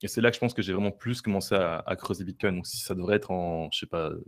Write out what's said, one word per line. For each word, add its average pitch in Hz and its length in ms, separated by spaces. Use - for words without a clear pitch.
et 101 80
c'est 113 140
là 120 80
que 120 60
je - 40
pense 120 140
que 110 80
j'ai 95 100
vraiment 101 200
plus 120 280
commencé 98 340
à, 85 260
à - 160
creuser 95 280
Bitcoin. 92 300
Donc, 90 120
si - 120
ça - 160
devrait 92 220
être 104 140
en, 85 400
je - 100
sais - 60
pas, 80 260